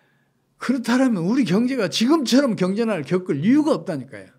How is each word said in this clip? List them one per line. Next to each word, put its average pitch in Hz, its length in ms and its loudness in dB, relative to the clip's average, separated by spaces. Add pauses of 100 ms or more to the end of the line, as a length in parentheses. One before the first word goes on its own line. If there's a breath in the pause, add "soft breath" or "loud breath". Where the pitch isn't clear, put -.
(560)
그렇다면 247 600 0
우리 220 260 0
경제가 220 440 0
지금처럼 254 680 2
경제난을 190 480 -2
겪을 175 400 -2
이유가 285 280 4
없다니까요. 135 540 -8 (120)